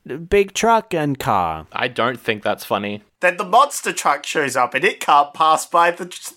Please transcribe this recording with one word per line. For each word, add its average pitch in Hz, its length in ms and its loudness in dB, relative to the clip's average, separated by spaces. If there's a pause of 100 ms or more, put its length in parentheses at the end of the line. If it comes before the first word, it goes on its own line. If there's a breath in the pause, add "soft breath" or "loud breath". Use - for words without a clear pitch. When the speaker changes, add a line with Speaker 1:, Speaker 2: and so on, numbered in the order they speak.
Speaker 1:
a 127 80 -8
big 196 360 0
truck 220 420 2
and 143 240 -2
car. 85 520 -2
Speaker 2:
I - 180 -4
don't 120 300 -2
think 107 220 -4
that's 104 240 -4
funny. 104 380 -4 (160)
Speaker 3:
Then 180 180 0
the 202 80 -4
monster 220 480 2
truck 147 320 -2
shows 135 300 -2
up 127 180 0
and 135 100 -2
it 196 160 2
can't 143 320 4
pass 156 360 2
by 170 240 2
the, 175 140 -8 (320)